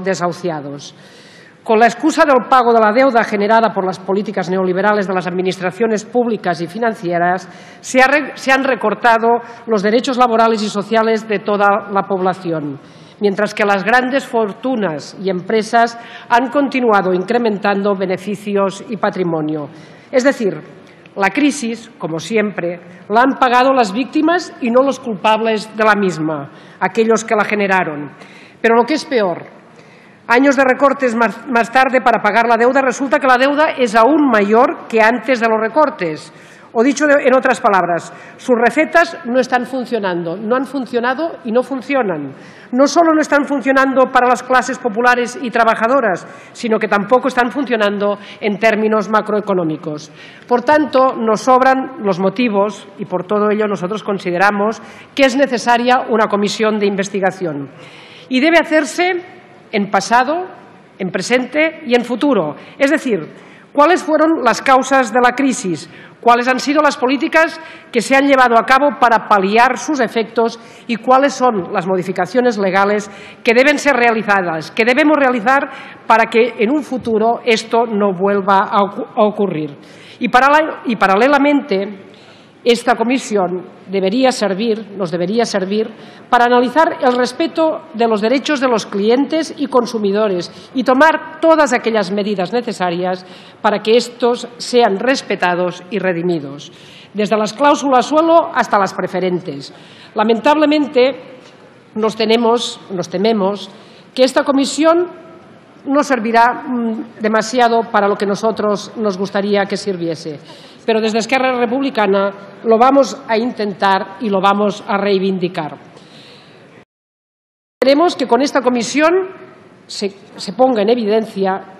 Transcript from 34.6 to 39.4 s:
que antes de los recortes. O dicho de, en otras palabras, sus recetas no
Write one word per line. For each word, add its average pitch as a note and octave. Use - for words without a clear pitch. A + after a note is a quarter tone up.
que A3
antes A#3
de A3+
los A3
recortes. G#3+
O A3+
dicho C#4
de, C#4+
en C4
otras C4
palabras, F3
sus -
recetas D#4
no A#3+